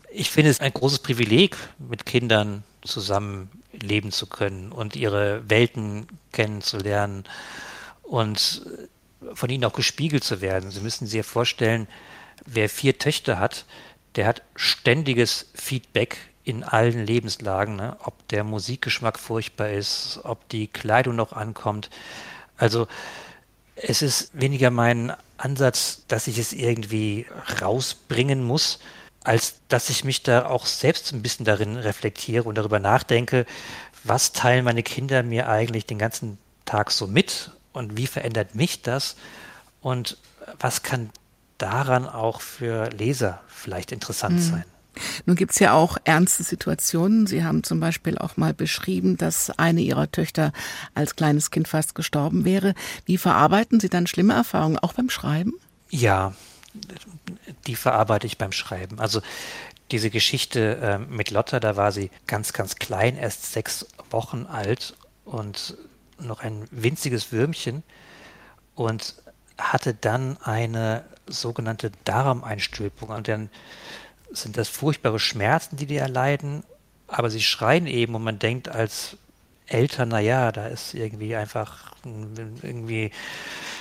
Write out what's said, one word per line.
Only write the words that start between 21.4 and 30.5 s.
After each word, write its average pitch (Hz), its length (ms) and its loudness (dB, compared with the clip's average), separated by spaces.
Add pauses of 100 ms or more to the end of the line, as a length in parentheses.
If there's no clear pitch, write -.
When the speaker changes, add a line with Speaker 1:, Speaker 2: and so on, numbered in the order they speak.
Speaker 1:
Also 117 300 4 (880)
es - 280 0
ist - 300 0
weniger 135 360 4
mein 120 440 4 (240)
Ansatz, 139 720 0
dass 113 200 0
ich 113 100 -4
es 117 160 -2
irgendwie 110 720 -2 (340)
rausbringen 127 840 0
muss, 131 340 0 (480)
als 117 300 2 (140)
dass - 200 2
ich - 140 -2
mich 135 180 -2
da 123 260 6
auch 127 180 -2